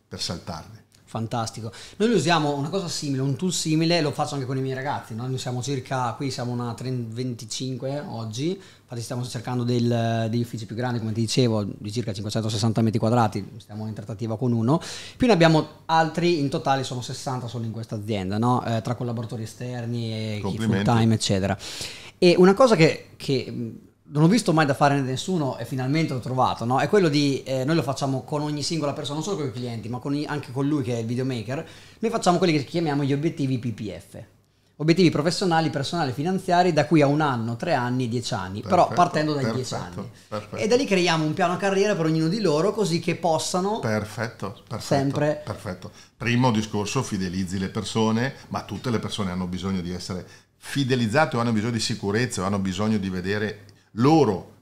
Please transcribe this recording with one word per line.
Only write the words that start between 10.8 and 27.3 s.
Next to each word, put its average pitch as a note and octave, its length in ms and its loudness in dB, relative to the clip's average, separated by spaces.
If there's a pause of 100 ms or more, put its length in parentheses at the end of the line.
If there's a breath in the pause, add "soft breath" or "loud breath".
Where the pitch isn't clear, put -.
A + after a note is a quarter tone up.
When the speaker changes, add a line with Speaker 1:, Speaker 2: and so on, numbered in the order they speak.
Speaker 2:
come A2 140 -4
ti A2+ 80 0
dicevo, A2 420 2
di G2+ 280 -8
circa A2 200 -4
cinquecentosessanta G#2+ 720 0
metri A2 180 4
quadrati, A2 580 2
stiamo G#2+ 300 -10
in G#2+ 60 -8
trattativa A2 440 -6
con A#2+ 140 0
uno, A#2 300 2 (340 loud breath)
più B3+ 120 2
ne A3+ 60 8
abbiamo D#3+ 340 6 (180)
altri, E3 540 2
in C#3 100 0
totale C3+ 340 0
sono B2 180 -6
sessanta A#2+ 460 -6
solo A2+ 180 -6
in A2+ 60 -4
questa A2 240 -8
azienda, G2+ 420 -2
no? A#2+ 280 2
Eh, A2+ 160 0
tra A#2+ 140 -4
collaboratori A#2 480 -6
esterni A#2 680 -6
e A2 240 -4
chi G#2 60 -6
Speaker 1:
Complimenti. G#2 440 0
Speaker 2:
full A#2 120 4
time, A2+ 180 4
eccetera. F#2+ 420 0 (600 loud breath)
E F3 200 6
una F#3 160 8
cosa A3+ 220 6
che, D#3 400 4
che, - 340 -2
mh, A#2 300 -8 (280)
non D3 140 0
ho E3 60 8
visto G3 260 4
mai D#3 140 4
da C3+ 80 2
fare C#3+ 260 4
nessuno C3 560 -2
e A#2+ 80 -8
finalmente C#3 480 -2
l'ho B2 60 -4
trovato, B2 440 0
no? B2 160 2
È A#2 80 2
quello E3+ 220 4
di, C#3+ 320 2